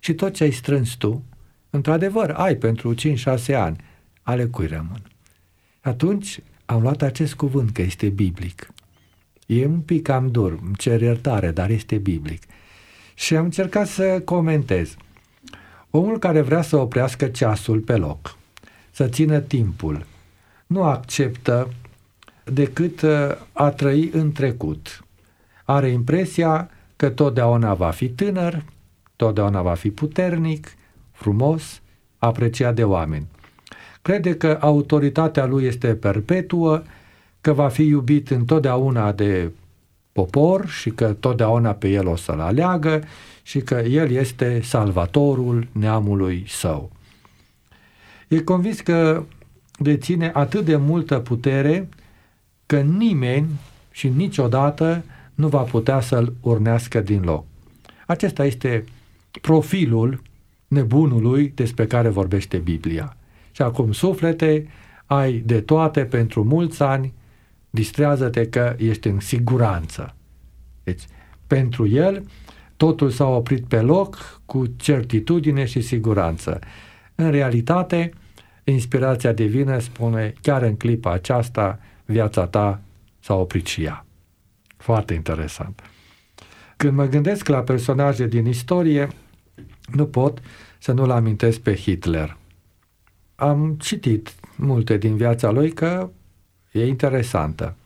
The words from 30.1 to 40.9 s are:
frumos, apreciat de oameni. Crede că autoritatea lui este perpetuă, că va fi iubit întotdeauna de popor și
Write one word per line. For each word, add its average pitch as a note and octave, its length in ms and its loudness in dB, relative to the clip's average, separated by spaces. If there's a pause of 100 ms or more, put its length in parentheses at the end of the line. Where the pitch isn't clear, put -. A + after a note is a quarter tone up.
frumos, C3 680 -2 (380)
apreciat A#2+ 560 0
de A2+ 100 2
oameni. D#2+ 420 -2 (760)
Crede F3+ 340 0
că D#3 240 2
autoritatea D3 840 2
lui C3+ 180 0
este B2 300 0
perpetuă, E3 880 0 (580)
că D3+ 120 2
va C#3+ 160 4
fi B2+ 140 0
iubit D3 480 2
întotdeauna B2+ 840 2
de G2 380 0 (600)
popor E3 560 2
și - 220 -6